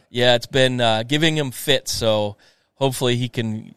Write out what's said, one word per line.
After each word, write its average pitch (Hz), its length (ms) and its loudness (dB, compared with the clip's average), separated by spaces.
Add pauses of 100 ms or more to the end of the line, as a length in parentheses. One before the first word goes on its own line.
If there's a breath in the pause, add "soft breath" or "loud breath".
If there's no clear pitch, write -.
(120)
Yeah, 120 240 4
it's 120 120 -4
been, 131 340 2
uh, 113 220 2
giving 151 340 0
him 139 140 -4
fits, - 400 -2
so 107 460 0 (360 soft breath)
hopefully 131 420 -2
he 120 140 -4
can, 110 480 -6